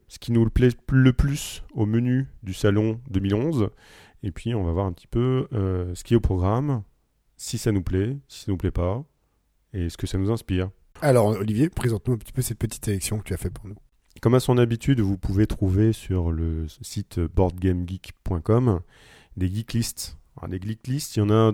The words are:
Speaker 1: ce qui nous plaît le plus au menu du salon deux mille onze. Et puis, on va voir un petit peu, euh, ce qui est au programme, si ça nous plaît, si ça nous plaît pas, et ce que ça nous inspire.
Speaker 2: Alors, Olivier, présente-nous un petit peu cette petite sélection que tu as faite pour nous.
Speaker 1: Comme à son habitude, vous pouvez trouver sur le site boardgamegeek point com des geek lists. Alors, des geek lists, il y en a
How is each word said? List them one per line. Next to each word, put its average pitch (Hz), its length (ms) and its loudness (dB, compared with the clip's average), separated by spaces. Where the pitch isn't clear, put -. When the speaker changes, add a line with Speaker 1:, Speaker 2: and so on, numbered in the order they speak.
Speaker 1:
ce - 120 -20
qui - 140 -4
nous 113 180 4
plaît 123 180 4
le 131 220 6
plus - 580 -2
au 113 140 0
menu 123 420 0
du 95 100 -8
salon 107 560 0
deux 95 120 -2
mille 98 140 0
onze. 123 360 0
Et 101 100 -6
puis, - 220 -6
on 107 80 -2
va 85 100 0
voir 92 120 0
un 95 80 -4
petit - 140 -16
peu, 127 480 0
euh, 92 400 -2
ce - 100 -14
qui - 80 -2
est 117 60 8
au - 20 -4
programme, 107 600 0
si - 180 -10
ça 113 160 0
nous 101 80 2
plaît, 101 380 -2
si - 160 -18
ça 101 80 -4
nous 92 60 -2
plaît 90 120 -2
pas, 95 320 -2
et 85 160 -4
ce - 80 -10
que - 100 -6
ça 95 120 -2
nous 95 120 0
inspire. 95 380 -2
Speaker 2:
Alors, 123 280 4
Olivier, 110 420 0
présente-nous 117 420 -2
un 113 60 -2
petit - 160 -16
peu 131 80 -2
cette - 160 -6
petite - 260 -6
sélection 104 360 -2
que - 40 -10
tu - 80 -6
as 90 60 -4
faite - 160 -6
pour - 120 -14
nous. 101 100 -14
Speaker 1:
Comme 117 140 4
à 127 60 6
son 123 180 2
habitude, 120 420 2
vous 98 160 2
pouvez 101 300 2
trouver 104 480 2
sur 90 360 -2
le 80 360 -2
site - 360 -8
boardgamegeek 90 960 0
point 87 180 -2
com 110 380 2
des 92 100 0
geek 104 240 -6
lists. - 460 -4
Alors, 95 140 -12
des 92 100 -8
geek 110 260 -10
lists, 139 300 -6
il 110 40 2
y - 20 4
en 104 80 2
a 110 240 6